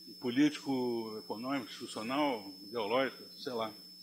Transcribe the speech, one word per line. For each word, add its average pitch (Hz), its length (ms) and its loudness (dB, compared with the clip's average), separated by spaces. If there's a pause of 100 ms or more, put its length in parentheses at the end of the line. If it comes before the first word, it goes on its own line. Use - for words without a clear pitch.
(220)
político, 123 960 4
econômico, 120 540 -4
institucional, 120 760 -2 (220)
ideológico, 117 560 2 (180)
sei 135 100 -6
lá, 110 220 -2 (300)